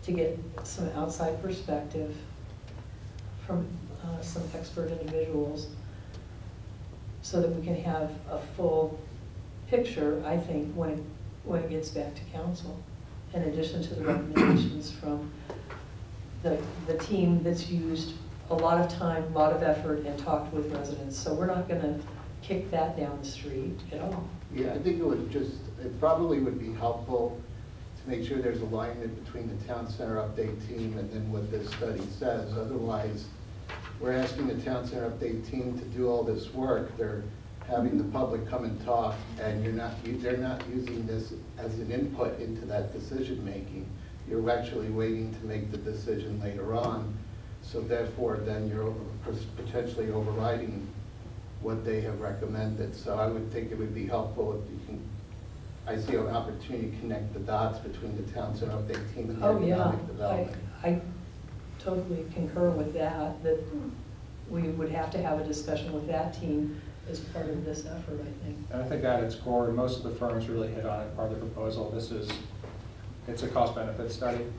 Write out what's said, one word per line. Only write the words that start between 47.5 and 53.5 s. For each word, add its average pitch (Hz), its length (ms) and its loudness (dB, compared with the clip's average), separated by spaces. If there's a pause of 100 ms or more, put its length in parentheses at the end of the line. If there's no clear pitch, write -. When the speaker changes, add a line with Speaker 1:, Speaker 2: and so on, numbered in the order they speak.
Speaker 2:
So - 160 -4
therefore, 113 640 2
then 107 240 0
you're 107 140 0
over, 110 160 0 (580)
potentially 113 540 0
overriding 107 760 2 (760)
what 110 240 0
they 110 160 4
have 107 200 -2
recommended. 107 720 0
So 104 240 -2
I 110 120 4
would 110 240 0